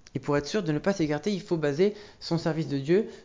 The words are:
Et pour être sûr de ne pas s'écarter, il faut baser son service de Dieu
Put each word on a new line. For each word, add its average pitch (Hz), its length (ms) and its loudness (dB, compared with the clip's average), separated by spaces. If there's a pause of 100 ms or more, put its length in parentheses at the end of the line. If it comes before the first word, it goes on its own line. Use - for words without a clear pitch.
(160)
Et 131 40 -2
pour 143 180 0
être 143 100 -2
sûr 208 160 -2
de 160 80 0
ne 147 80 2
pas 196 120 0
s'écarter, 156 400 0
il 180 100 -2
faut 175 160 -2
baser 156 360 2 (260)
son 170 200 0
service 156 280 -2
de 139 120 0
Dieu 175 280 2 (180)